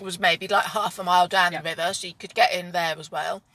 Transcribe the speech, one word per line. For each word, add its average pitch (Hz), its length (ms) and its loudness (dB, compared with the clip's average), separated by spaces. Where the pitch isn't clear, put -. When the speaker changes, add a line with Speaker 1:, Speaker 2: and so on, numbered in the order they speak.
Speaker 1:
was 190 160 -8
maybe, 185 300 2
like, 202 200 2
half 214 300 -4
a 196 60 -8
mile 180 240 6
down 180 240 4
Speaker 2:
Yep. 160 100 -8
Speaker 1:
the 160 100 -6
river, 165 220 -4
so - 140 -10
you 175 60 -14
could - 200 -18
get 220 200 4
in 180 180 -6
there 170 260 -2
as 156 140 -16
well. 170 300 -6